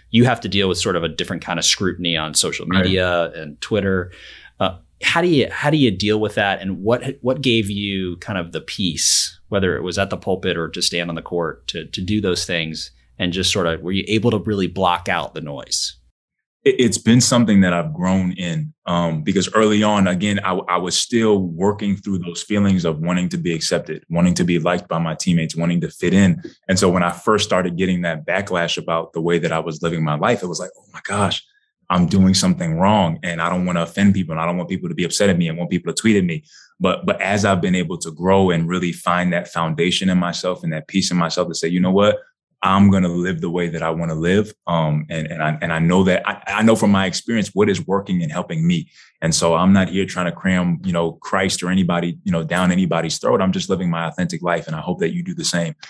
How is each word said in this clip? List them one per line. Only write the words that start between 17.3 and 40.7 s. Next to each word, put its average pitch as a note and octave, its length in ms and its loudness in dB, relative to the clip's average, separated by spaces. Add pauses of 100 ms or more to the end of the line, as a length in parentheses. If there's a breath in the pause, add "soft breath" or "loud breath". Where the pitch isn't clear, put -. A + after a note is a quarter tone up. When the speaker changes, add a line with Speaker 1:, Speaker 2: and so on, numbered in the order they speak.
Speaker 2:
that F2+ 100 4
I've E2 220 -2
grown F#2 380 0
in, E2+ 420 -6 (100)
um, E2+ 380 0
because F#2 320 0
early G#2+ 280 4
on, G#2 240 4
again, G2+ 380 0
I, F#2 80 -2 (160)
I F2+ 80 2
was F2 240 -2
still A2 380 2
working G2 580 -2
through G2 220 -4
those E2+ 240 -8
feelings G2 420 2
of D#2+ 140 -2
wanting F2+ 320 -2
to F2+ 80 -4
be E2+ 160 -2
accepted, D#2+ 560 -4
wanting E2+ 240 4
to F2+ 100 0
be E2+ 140 2
liked F2 280 -2
by E2 120 -4
my E2 160 -4
teammates, D#2+ 420 -2
wanting F2 240 0
to D#2 80 -4
fit F2 240 -2
in. F#2+ 300 4 (260 loud breath)
And F#2 100 2
so F#2+ 120 4
when F2+ 120 2
I F2 80 0
first G#2 360 0
started F2+ 320 0
getting F2+ 240 0
that E2 240 -6
backlash F2+ 500 -2
about E2 380 -4
the E2 80 -4
way E2+ 160 2
that E2 120 -2
I E2 100 0
was D#2+ 200 -8
living E2 240 -2
my D2+ 120 0
life, G#2+ 260 0
it F2+ 40 -4
was F2 140 -6
like, F2+ 180 -10
"Oh - 140 -20
my - 120 -18
gosh, G2+ 380 -2 (500)
I'm F2+ 140 4
doing F#2+ 280 4
something F2+ 440 0
wrong, F#2 460 2
and E2+ 180 -6
I E2+ 60 0
don't F2+ 180 -2
wanna F2 160 -2
offend G2 320 2
people, F2+ 160 -2
and D#2+ 100 -4
I E2 60 -2
don't F2 100 -2
want F2 120 -6
people F2+ 200 -6
to E2 60 -8
be E2 80 -4
upset F#2 260 0
at F2+ 80 4
me E2+ 120 0
and D#2+ 100 -6
want F2 120 -6
people E2+ 220 -2
to - 80 -8
tweet A2 160 4
at G2 60 4
me." E2 220 -4 (340 soft breath)
But, F2+ 260 -2
but G2+ 160 -2
as G2 240 0
I've G2 160 2
been F2+ 140 0
able F2 240 -2
to E2 140 -10
grow F#2 380 4
and E2 180 0
really F2+ 240 -2
find F2+ 400 0
that E2+ 160 -4
foundation E2+ 600 0
in F#2 80 4
myself F2+ 460 -2
and E2 100 -4